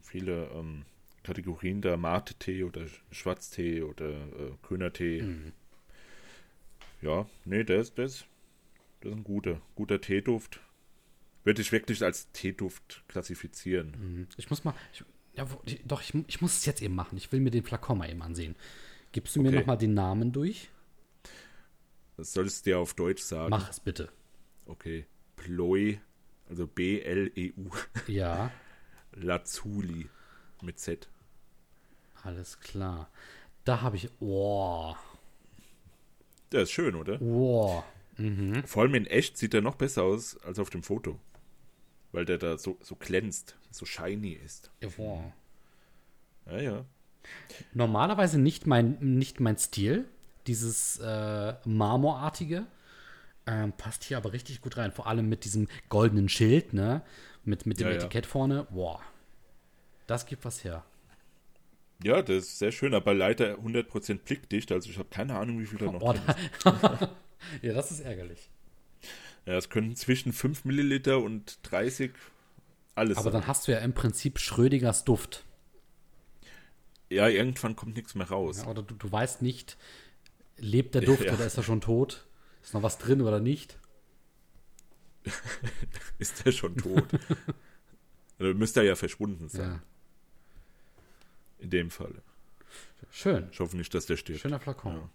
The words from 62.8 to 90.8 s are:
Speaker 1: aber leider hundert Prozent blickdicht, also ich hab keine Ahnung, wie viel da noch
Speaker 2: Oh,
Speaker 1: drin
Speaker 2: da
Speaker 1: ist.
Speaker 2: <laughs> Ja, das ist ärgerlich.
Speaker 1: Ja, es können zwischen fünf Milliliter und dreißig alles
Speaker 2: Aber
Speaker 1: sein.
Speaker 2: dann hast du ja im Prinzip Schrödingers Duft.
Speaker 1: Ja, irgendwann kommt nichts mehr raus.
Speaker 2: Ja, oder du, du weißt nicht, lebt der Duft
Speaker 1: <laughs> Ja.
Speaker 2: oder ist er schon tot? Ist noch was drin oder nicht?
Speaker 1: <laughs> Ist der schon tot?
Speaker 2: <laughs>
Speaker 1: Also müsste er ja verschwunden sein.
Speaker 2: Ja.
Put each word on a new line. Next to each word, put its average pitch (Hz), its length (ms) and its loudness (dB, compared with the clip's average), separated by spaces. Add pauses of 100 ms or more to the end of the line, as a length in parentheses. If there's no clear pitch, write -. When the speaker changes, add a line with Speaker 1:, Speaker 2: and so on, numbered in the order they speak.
Speaker 1:
aber 101 200 6
leider 104 440 4
hundert 113 300 -2
Prozent 101 360 -4
blickdicht, - 480 -2
also 90 180 -2
ich 98 80 -10
hab 92 120 -8
keine 120 280 -4
Ahnung, 117 220 -2
wie 107 60 -6
viel 104 120 -10
da 101 120 0
noch 92 120 -6
Speaker 2:
Oh, 120 100 4
Speaker 1:
drin 104 100 2 (420)
Speaker 2:
da - 360 8
Speaker 1:
ist. 185 140 -2
Speaker 2:
<laughs> - 480 -16
Ja, 117 100 0
das 135 180 -2
ist 156 100 -10
ärgerlich. 90 500 -10 (960)
Speaker 1:
Ja, 90 80 -2
es 92 140 0
können 113 280 0
zwischen 127 360 2
fünf 135 320 0
Milliliter 135 540 4
und 110 460 -4
dreißig 127 480 -2 (800)
alles 110 240 2
Speaker 2:
Aber 107 140 0
Speaker 1:
sein. 110 80 2
Speaker 2:
dann - 80 -2
hast - 180 0
du 131 60 4
ja 113 60 4
im 117 160 0
Prinzip - 440 0
Schrödingers 123 680 4
Duft. - 400 2 (1700)
Speaker 1:
Ja, 101 180 6
irgendwann 113 460 2
kommt 110 220 -8
nichts - 180 -10
mehr 92 140 -4
raus. 95 340 -2
Speaker 2:
Ja, - 60 -6
oder 107 160 -6
du, 113 100 -12
du 104 160 -8
weißt 110 320 0
nicht, 123 340 -4 (800)
lebt 120 380 2
der 127 80 6
Duft 127 220 8
Speaker 1:
<laughs> - 0 -
Ja. 92 100 4
Speaker 2:
oder 110 100 0
ist - 120 -2
er 120 80 0
schon 113 160 2
tot? 117 460 2 (360)
Ist - 120 -16
noch 104 100 -2
was 107 140 0
drin 135 240 4
oder 107 180 4
nicht? 135 360 0 (1500)
Speaker 1:
<laughs> - 80 -4 (880)
Ist - 260 -6
der 131 80 6
schon 87 240 -2
tot? 92 320 4
Speaker 2:
<laughs> - 60 -2 (1200)
Speaker 1:
Also 92 200 2
müsste 110 220 4
er 104 60 8
ja 92 100 8
verschwunden 90 520 -4
sein. 92 240 -4
Speaker 2:
Ja. 82 100 -8 (1800)